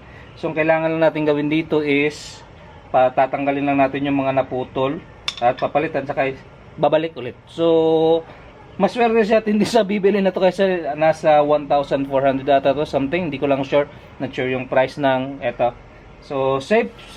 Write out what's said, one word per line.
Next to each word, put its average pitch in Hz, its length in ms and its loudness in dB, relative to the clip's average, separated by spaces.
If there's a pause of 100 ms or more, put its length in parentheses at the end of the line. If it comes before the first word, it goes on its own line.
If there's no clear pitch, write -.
(400)
So, 170 80 -6
ang 156 80 -6
kailangan 160 380 0
lang 165 100 0
natin 156 240 2
gawin 147 240 0
dito 156 320 0
is 147 560 -2 (560)
patatanggalin 139 680 0
lang 139 160 2
natin 135 260 0
yung 139 160 0
mga 135 160 0
naputol 131 640 -4 (400)
at 123 160 2
papalitan, 147 480 -2
saka 135 320 -4 (400)
babalik 156 400 0
ulit. 123 160 -10 (160)
So, 160 720 2 (560)
maswerte 226 480 2
siya 220 160 2
at 220 80 -4
hindi 208 160 2
siya 226 160 2
bibili 202 400 0
na 190 80 2
to 180 140 -2
kasi 185 420 0 (140)
nasa 156 420 4
one 147 240 2
thousand 143 480 0
four 135 80 2
hundred 135 240 0
ata 139 320 2
to, 151 80 -2
something. 151 480 -2
Hindi 139 80 -6
ko 147 80 0
lang 135 160 0
sure. 143 240 0 (320)
Not 131 160 -8
sure 131 80 -2
yung 127 240 -4
price 131 320 0
ng 135 400 -2
eto. 123 320 -2 (480)
So, 135 400 -2
safe 220 320 0 (240)